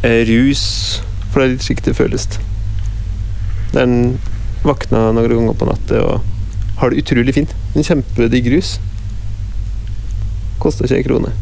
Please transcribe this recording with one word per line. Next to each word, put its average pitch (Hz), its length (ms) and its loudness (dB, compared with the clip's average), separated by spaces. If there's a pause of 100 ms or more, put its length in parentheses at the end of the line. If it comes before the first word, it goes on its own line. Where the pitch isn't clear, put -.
eh, 117 220 4
rus, 123 760 2 (300)
for - 80 2
det 131 60 4
er 127 80 2
litt 127 140 -4
slik - 160 0
det - 120 0
føles. - 320 0 (1500)
Den 123 460 2 (440)
våkner 113 500 2
noen 117 160 2
ganger 113 240 2
på - 160 0
natten - 320 0
og - 200 2 (560)
har 127 120 2
det - 120 0
utrolig 123 320 2
fint. 147 200 0 (220)
En 151 100 2
kjempedigg 120 680 2
rus. - 240 0 (1800)
Koster - 240 0
ikke 131 120 2
en - 100 0
krone. - 240 0 (100)